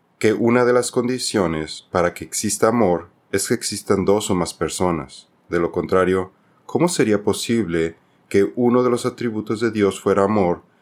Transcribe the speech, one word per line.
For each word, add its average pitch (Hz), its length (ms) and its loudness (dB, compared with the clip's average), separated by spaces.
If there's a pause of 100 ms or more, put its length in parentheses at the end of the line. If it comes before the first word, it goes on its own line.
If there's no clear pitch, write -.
(180)
que 110 160 4
una 120 300 2
de 120 80 2
las 123 180 0
condiciones 107 1000 -2
para 87 220 2
que - 120 -14
exista - 440 -2
amor 92 400 2 (240)
es 98 160 -4
que 127 60 0
existan 101 500 -2
dos 104 260 2
o 104 40 2
más 87 180 -2
personas. 82 760 -4 (200)
De 85 100 -2
lo 85 140 -2
contrario, 92 600 0 (340)
¿cómo 151 220 0
sería 110 340 0
posible 85 720 -2 (320)
que 98 280 2
uno 123 260 2
de 123 80 2
los 120 160 -2
atributos 110 540 -6
de 117 100 0
Dios 101 300 0
fuera 98 240 2
amor 98 380 0 (200)